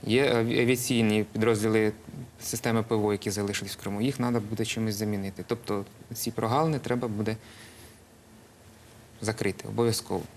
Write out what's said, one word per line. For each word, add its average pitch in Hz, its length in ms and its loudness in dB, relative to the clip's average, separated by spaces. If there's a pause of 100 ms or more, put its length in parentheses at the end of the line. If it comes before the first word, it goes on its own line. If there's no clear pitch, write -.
Є 127 300 4
аві-, 117 280 4
авіаційні 117 600 4
підрозділи 110 680 4 (500)
системи 113 420 0
П 113 120 0
В 104 100 2
О, 104 60 4
які 101 200 -2
залишились 101 420 -4
в - 80 -14
Криму, 101 200 -4
їх 139 160 -2
треба 120 220 0
буде 107 260 -4
чимось 110 300 -2
замінити. 98 520 -4
Тобто 104 380 -4 (280)
ці - 180 -6
прогалини 135 480 0
треба 123 280 -2
буде 110 300 -2 (1800)
закрити 104 460 -2
обов'язково. 107 560 -2 (140)